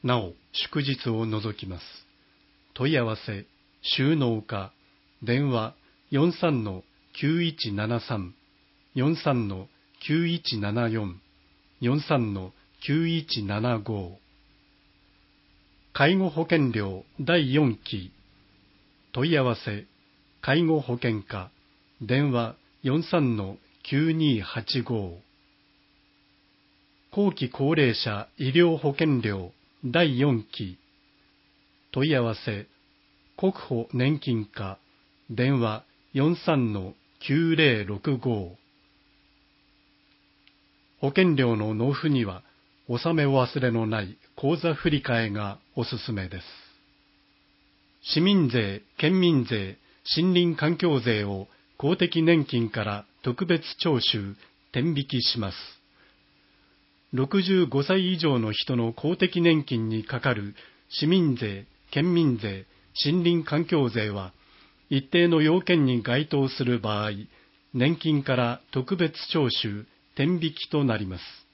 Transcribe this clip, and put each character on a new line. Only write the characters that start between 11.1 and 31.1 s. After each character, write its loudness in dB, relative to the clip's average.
四 0
三 0
の -8
九 0
一 -4
七 -2
五。 -8
介 4
護 0
保 -4
険 2
料 -4
第 0
四 4
期。 -12
問 0
い 4
合 4
わ 2
せ、 -10
介 2
護 2
保 -4
険 -2
課、 -10
電 0
話、 0
四 0
三 0
の -6
九 0
二 2
八 -6
五。 -6
後 2
期 -4
高 0
齢 4
者 -4
医 -2
療 4
保 0
険 2
料 -4
第 2
四 2
期。 -10